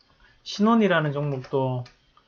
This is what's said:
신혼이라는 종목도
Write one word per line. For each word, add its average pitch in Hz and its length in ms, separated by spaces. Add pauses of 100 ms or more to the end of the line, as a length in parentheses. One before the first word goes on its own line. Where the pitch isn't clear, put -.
(440)
신혼이라는 202 680
종목도 131 720 (440)